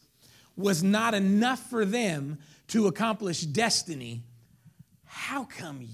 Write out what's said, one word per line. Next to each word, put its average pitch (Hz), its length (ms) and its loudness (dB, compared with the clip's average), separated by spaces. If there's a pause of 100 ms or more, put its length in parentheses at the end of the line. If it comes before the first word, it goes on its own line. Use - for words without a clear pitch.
(560)
was 180 260 2
not 214 320 4
enough 208 560 2
for 226 140 2
them 170 520 -2 (300)
to 214 220 4
accomplish 208 540 -2
destiny, 147 840 -2 (800)
how - 400 -8
come 139 500 -12